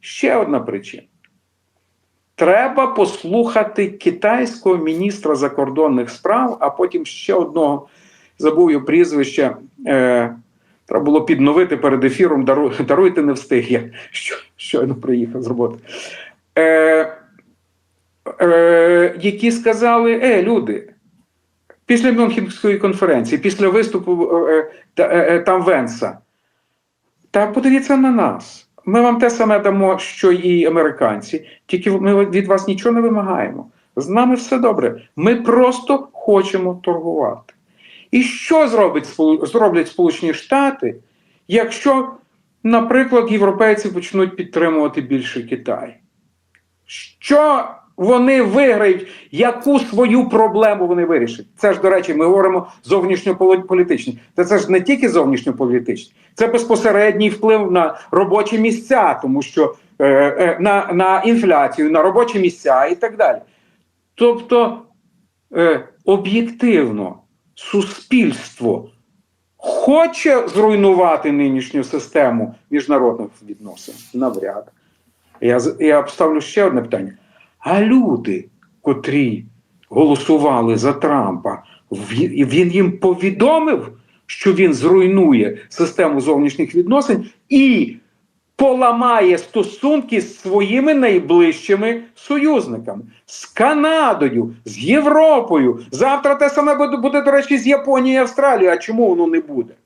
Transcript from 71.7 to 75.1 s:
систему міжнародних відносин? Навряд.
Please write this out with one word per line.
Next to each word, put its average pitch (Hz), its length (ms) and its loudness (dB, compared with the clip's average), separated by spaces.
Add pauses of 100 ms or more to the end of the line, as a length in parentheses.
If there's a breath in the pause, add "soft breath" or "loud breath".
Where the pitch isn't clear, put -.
систему 120 720 -2 (160)
міжнародних 127 580 -2 (200)
відносин? 101 460 -18 (200)
Навряд. 107 580 -6 (680)